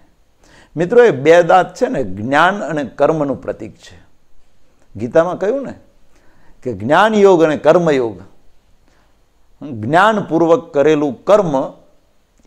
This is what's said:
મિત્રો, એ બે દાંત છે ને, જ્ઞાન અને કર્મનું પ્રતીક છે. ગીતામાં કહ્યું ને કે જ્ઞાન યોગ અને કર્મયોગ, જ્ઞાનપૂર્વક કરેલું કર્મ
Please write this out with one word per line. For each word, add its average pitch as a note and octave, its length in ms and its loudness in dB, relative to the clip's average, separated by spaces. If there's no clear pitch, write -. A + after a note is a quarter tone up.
મિત્રો, F#3 280 2
એ G#3+ 80 4
બે D#3 320 4
દાંત F3 320 2
છે B3 120 -4
ને, E3+ 160 -6
જ્ઞાન C3+ 560 -2
અને D3+ 240 -6
કર્મનું C#3+ 580 -2
પ્રતીક G2+ 340 -12
છે. - 260 -20
ગીતામાં D#3+ 440 -2
કહ્યું B3+ 240 -4
ને - 100 -14
કે B2 100 -6
જ્ઞાન D#3+ 420 0
યોગ G3 260 4
અને D#3 160 2
કર્મયોગ, C#3+ 640 0
જ્ઞાનપૂર્વક D#3+ 1000 0
કરેલું C#3+ 500 0
કર્મ F3+ 500 0